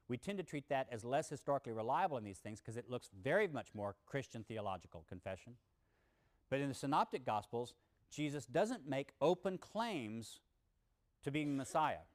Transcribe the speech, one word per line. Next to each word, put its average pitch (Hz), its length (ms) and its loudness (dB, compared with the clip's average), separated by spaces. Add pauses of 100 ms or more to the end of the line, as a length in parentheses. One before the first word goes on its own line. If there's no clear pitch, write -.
we 123 80 0
tend 196 220 -2
to 175 60 -2
treat - 260 -6
that 135 200 2
as 113 140 -6
less 139 240 2
historically 139 440 0
reliable 135 440 2
in 110 80 -2
these 98 140 -8
things 107 220 -8
'cause 113 180 -8
it 120 100 -8
looks 123 220 -6
very 147 360 4
much 135 280 -6
more 101 200 -2 (120)
Christian 123 360 -4
theological 98 640 -6
confession. 95 520 -8 (920)
But 139 120 2
in 143 80 0
the 127 60 -2
Synoptic 147 520 2
Gospels, 117 480 0 (340)
Jesus 147 380 -2
doesn't 170 420 2
make 139 320 0
open 180 380 4
claims 127 800 -4 (840)
to 147 60 -2
being 147 260 0
Messiah. 131 480 2 (100)